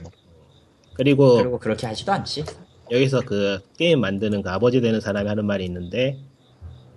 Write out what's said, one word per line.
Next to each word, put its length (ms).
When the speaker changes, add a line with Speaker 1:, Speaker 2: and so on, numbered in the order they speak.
Speaker 1:
그리고 440
Speaker 2:
그리고 220
그렇게 280
하지도 240
않지. 340
Speaker 1:
여기서 300
그 380
게임 240
만드는 420
그 60
아버지 320
되는 200
사람이 260
하는 180
말이 200
있는데, 540